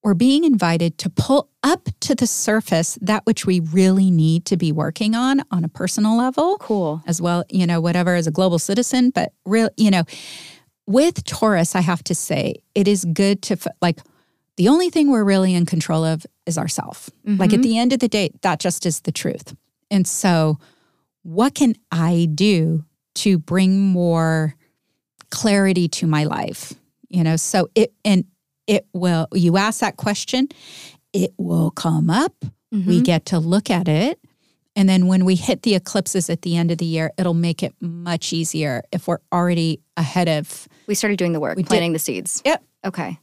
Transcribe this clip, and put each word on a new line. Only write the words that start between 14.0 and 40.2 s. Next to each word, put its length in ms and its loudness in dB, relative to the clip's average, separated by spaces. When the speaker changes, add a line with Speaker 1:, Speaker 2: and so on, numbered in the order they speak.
Speaker 1:
the 120 4
only 220 4
thing 200 2
we're 140 4
really 300 2
in 120 2
control 380 0
of 200 -2
is 100 -4
ourself. 540 -8
Like, 280 2
at 40 6
Speaker 2:
Mm-hmm. 60 4
Speaker 1:
the 160 2
end 140 2
of 60 0
the 100 0
day, 220 0
that 180 0
just 260 -4
is 140 -2
the 120 -6
truth. 420 -8
And 160 2
so 520 0
what 340 -2
can 180 2
I 420 2
do 520 0
to 220 2
bring 420 0
more 760 0
clarity 580 2
to 180 -4
my 180 0
life? 480 -8
You 160 0
know, 120 2
so 380 -2
it, 180 2
and 200 2
it 260 0
will, 400 -2
you 240 2
ask 240 0
that 160 -2
question, 520 -2
it 260 -2
will 320 0
come 400 -2
up. 240 0
We 60 -2
Speaker 2:
Mm-hmm. 240 2
Speaker 1:
get 240 0
to 120 -2
look 320 -2
at 180 0
it. 300 0
And 140 2
then 180 4
when 180 2
we 120 4
hit 260 -2
the 120 0
eclipses 540 -4
at 140 -6
the 140 -4
end 140 0
of 80 -2
the 60 -4
year, 320 -4
it'll 160 -2
make 300 -2
it 180 -8
much 520 -8
easier 500 -4
if 160 -6
we're 120 -4
already 480 -2
ahead 320 -2